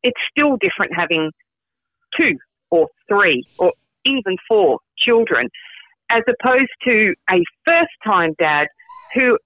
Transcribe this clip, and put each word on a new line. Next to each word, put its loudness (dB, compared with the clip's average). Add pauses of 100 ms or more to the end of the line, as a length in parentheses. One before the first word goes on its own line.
It's -2 (120)
still 0
different -4
having -2 (880)
two 0 (340)
or 2 (220)
three 0 (160)
or 2 (320)
even -4 (100)
four 2 (180)
children, 0 (600)
as 0
opposed 0 (160)
to 2 (160)
a 2 (240)
first-time 0
dad 0 (460)
who 2